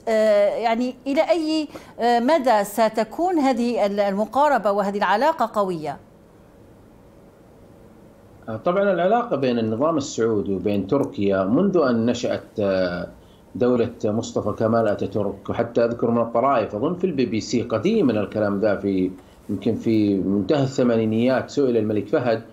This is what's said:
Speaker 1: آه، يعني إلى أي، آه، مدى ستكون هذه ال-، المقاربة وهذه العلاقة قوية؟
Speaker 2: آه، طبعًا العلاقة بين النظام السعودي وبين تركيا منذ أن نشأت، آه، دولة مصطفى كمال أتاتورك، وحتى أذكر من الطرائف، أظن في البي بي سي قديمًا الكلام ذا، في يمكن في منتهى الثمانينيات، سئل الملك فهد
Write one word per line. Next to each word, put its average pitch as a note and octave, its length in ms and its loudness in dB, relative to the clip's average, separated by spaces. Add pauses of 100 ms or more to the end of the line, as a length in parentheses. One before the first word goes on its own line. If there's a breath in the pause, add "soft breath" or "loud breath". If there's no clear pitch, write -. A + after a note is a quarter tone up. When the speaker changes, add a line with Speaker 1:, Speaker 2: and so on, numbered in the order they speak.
Speaker 1:
آه، G#3+ 480 2
يعني A#3 400 -2 (120)
إلى C#4+ 220 2
أي، D#4 380 0 (320 loud breath)
آه، A#3+ 200 4
مدى A#3+ 440 2
ستكون A3+ 760 0
هذه A#3+ 460 0
ال-، G3+ 140 -2
المقاربة G#3+ 720 2
وهذه G3+ 260 -2
العلاقة A3 560 0
قوية؟ F3 440 -2 (2500)
Speaker 2:
آه، C#3 80 -6
طبعًا G3 340 2
العلاقة F#3+ 440 2
بين B2 240 2
النظام A#2 380 0
السعودي A2+ 580 0
وبين G2 320 -2
تركيا G2 560 0
منذ E3 340 2 (120)
أن A2+ 160 0
نشأت، A2+ 540 -4
آه، F#2 480 0 (480 loud breath)
دولة B2 360 2 (140)
مصطفى G#2+ 540 -2
كمال A2+ 280 2
أتاتورك، G2+ 640 -4
وحتى A#2 360 0
أذكر A#2 260 -2
من A#2 100 2
الطرائف، A#2 540 0
أظن C#3+ 200 -2
في F3 80 -6
البي C#3 220 0
بي G#2+ 160 -2
سي A#2+ 200 -2
قديمًا C#3 520 0
الكلام G#2 460 -2
ذا، G2+ 160 2
في G2 360 0 (380 loud breath)
يمكن G#2 260 -2
في G#2+ 400 2
منتهى G2 480 0
الثمانينيات، A#2 840 0
سئل B2+ 280 0
الملك G#2+ 300 -2
فهد B2 340 0 (120)